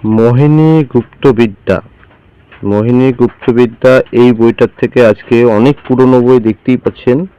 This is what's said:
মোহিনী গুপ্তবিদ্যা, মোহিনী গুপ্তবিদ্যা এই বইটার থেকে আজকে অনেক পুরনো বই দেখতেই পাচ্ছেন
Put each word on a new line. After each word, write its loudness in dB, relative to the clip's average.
মোহিনী 2
গুপ্তবিদ্যা, -2
মোহিনী 0
গুপ্তবিদ্যা -2
এই 2
বইটার 0
থেকে -4
আজকে -2
অনেক 0
পুরনো 0
বই 2
দেখতেই -4
পাচ্ছেন -4